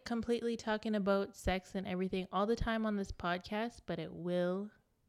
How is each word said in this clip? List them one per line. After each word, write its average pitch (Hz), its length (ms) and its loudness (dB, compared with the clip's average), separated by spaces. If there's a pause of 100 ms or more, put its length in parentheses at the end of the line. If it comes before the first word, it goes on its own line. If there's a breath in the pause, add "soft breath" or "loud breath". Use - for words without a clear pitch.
completely 233 540 0
talking 214 380 0
about 196 400 2
sex - 400 -2
and 190 120 -4
everything 185 460 -2
all 196 140 4
the 233 80 4
time 226 320 0
on 208 80 0
this 196 160 -2
podcast, 208 760 -2
but 170 140 -4
it 165 120 -6
will 180 600 0 (380)